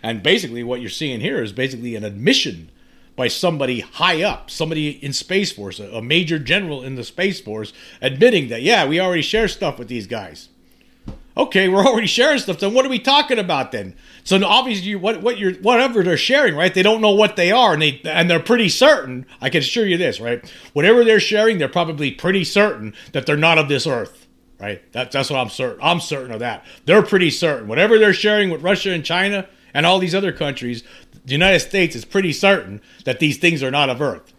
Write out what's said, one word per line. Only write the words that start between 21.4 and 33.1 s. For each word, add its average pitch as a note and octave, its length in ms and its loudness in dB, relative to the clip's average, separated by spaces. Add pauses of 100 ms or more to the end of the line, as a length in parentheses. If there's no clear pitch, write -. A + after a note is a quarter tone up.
they're D3 100 -2
probably D3+ 440 -2
pretty F3+ 340 -2
certain B2 480 0 (180)
that C3+ 140 -4
they're D3 100 0
not D#3+ 220 4
of D3+ 100 2
this C#3 180 0
earth, A#2+ 420 -6 (340)
right? G2+ 320 -10
That, B2 180 -6
that's C3+ 180 -2
what C3+ 120 -2
I'm A2+ 80 -4
certain, - 340 -8
I'm E3+ 160 2
certain C3+ 320 -8
of A2 80 -10
that. A#2 240 -8 (220)
They're F#3 180 6
pretty F3+ 280 2
certain. C3 360 -2
Whatever G3 320 4
they're G#3 140 6
sharing G#3 360 2
with D#3 120 -6
Russia F#3 300 0
and E3 120 -4
China F#3+ 420 -2 (280)
and D3 120 0
all F#3+ 140 4
these F3+ 160 -2
other G3 160 0
countries, B2+ 540 -6 (400)
the C3 80 -6
United F3 260 4
States F3 380 -2
is G#2+ 80 -14
pretty G3 260 0
certain C#3 500 0 (220)
that C3 160 -4